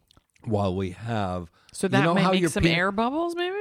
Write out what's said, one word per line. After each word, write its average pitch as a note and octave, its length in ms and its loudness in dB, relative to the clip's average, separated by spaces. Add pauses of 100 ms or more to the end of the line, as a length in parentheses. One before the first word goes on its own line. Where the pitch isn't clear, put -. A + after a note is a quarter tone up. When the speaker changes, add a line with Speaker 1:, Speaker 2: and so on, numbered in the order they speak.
(440)
Speaker 1:
while G2+ 320 0
we F#2+ 140 -2
have, F#2 600 -6 (220)
Speaker 2:
So - 140 -4
Speaker 1:
you F#3 40 0
Speaker 2:
that G3 140 4
Speaker 1:
know E3+ 100 2
Speaker 2:
might G3 80 2
Speaker 1:
how F#3 100 4
Speaker 2:
make F#3+ 100 2
Speaker 1:
your E3+ 80 2
Speaker 2:
some G3+ 120 0
Speaker 1:
peanut E3+ 160 4
Speaker 2:
air F#3+ 140 0
bubbles, C#4+ 420 -2
maybe? F4+ 260 -4